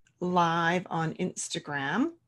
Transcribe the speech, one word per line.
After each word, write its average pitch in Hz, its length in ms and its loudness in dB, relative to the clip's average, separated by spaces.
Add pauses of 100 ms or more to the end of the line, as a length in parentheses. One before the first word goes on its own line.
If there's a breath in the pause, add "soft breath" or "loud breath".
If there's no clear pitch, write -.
(200)
live 175 680 2
on 165 240 -2
Instagram. 170 1000 -4 (140)